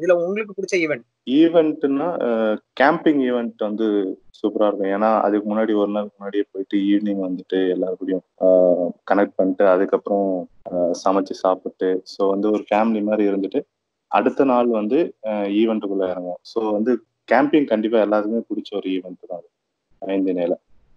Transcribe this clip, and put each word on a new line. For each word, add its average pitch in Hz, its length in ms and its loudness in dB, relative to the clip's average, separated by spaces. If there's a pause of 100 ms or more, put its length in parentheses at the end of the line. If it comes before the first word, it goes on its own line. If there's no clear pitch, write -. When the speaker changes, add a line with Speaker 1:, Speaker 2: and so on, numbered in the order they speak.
Speaker 1:
இதுல 170 100 0
உங்களுக்கு 190 440 0
பிடிச்ச 190 240 -4
ஈவென்ட்? 147 240 -2 (280)
Speaker 2:
ஈவென்ட்னா, 151 720 2
ஆ, 113 560 -2 (220)
கேம்பிங் 151 400 4
ஈவென்ட் 120 360 -2
வந்து 107 280 -4 (420)
சூப்பரா 107 400 -2
இருக்கும். 98 240 -2
ஏன்னா, 107 300 2
அதுக்கு 104 300 0
முன்னாடி 107 260 0
ஒரு 101 140 0
நாள் 104 180 -4 (100)
முன்னாடியே 101 320 -4
போயிட்டு 98 280 -4
ஈவினிங் 101 520 0
வந்துட்டு 92 400 -2
எல்லார் 92 260 -2 (100)
கூடயும், 92 160 -4 (200)
ஆ, 92 40 4 (640)
கனெக்ட் 98 260 2
பண்ணிட்டு, 95 320 2
அதுக்கப்புறம், 95 800 0 (240)
ஆ, 90 40 -4
சமைச்சு 90 560 0
சாப்பிட்டு, - 720 -2
so - 240 -4
வந்து 101 220 0
ஒரு 104 140 0 (100)
ஃபேமிலி 110 280 2
மாதிரி 104 260 0
இருந்துட்டு, 98 320 -2 (460)
அடுத்த 127 380 2
நாள் 123 220 2
வந்து, 117 480 0 (120)
ஆ, 107 140 -4
ஈவென்ட்டுக்குள்ள 101 600 0
இறங்குவோம். 90 420 -6
So 110 280 -4
வந்து 110 320 0 (300)
கேம்பிங் 143 340 4
கண்டிப்பா 110 320 0
எல்லாருக்குமே 104 420 0
பிடிச்ச 104 360 -8
ஒரு 95 140 -6
ஈவென்ட் 92 380 -8
தான் 87 100 -10
அது, - 120 -20 (480)
ஐந்து 95 360 -2
நிலை. 87 220 -2 (400)